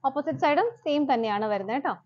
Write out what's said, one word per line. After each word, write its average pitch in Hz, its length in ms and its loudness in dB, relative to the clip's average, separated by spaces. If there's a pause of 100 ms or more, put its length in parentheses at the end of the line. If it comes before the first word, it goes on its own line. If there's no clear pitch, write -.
ഓപ്പോസിറ്റ് 294 360 -2
സൈഡും 330 380 4
സെയിം 294 360 0
തന്നെയാണ് 220 320 0
വരുന്നത് 208 300 -2
കേട്ടോ. 269 200 -2 (100)